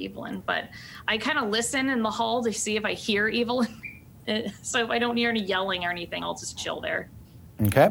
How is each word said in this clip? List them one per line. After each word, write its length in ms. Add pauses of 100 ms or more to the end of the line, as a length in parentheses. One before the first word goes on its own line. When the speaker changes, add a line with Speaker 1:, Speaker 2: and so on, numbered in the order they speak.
Speaker 1:
Evelyn. 460
But 180 (420)
I 120
kinda 260
listen 460
in 120
the 80
hall 340
to 100
see 220
if 100
I 80
hear 340
Evelyn. 400 (580)
<laughs> 340
So 240
if 60
I 80
don't 180
hear 140
any 120
yelling 440
or 40
anything, 320
I'll 120
just 240
chill 240
there. 260 (540)
Speaker 2:
Okay. 280